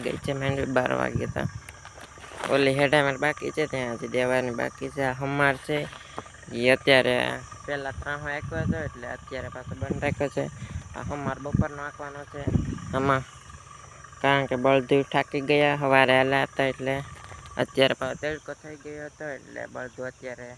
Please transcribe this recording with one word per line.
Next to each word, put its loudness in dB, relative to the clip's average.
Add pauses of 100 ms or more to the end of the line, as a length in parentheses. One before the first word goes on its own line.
ગઈ -4
છે -2
માંડવી -2
બાર 4
વાગે 0
તો. -4 (1120)
ઓલી 4
હેડા 6
મારે 0
બાકી 0
છે, 2
ત્યાં -4
હજી -6
દેવાની 2
બાકી -4
છે. -2
આ -2
હમાર 2 (100)
છે, -2 (720)
ઈ 2
અત્યારે 6 (500)
પેલા -6
ત્રાહો -6
આંક્યો -4
હતો, 0 (100)
એટલે -12 (100)
અત્યારે -10
પાછો -12
બંધ -4
રાખ્યો -2
છે. -2 (520)
આ -8
હમાર -4
બપોરનો 0
આંકવાનો -12 (120)
છે -8 (540)
આમાં, 2 (960)
કારણ 4
કે 0
બળદુય 4
થાકી 0
ગયા, 6
સવારે 6
હાલ્યા 4
હતા 0
એટલે. -4 (680)
અત્યારે 4
પાછો -4
તડકો -6
થઈ -14
ગયો -12
હતો, -14 (120)
એટલે -14 (120)
બળદુ -10 (100)
અત્યારે -12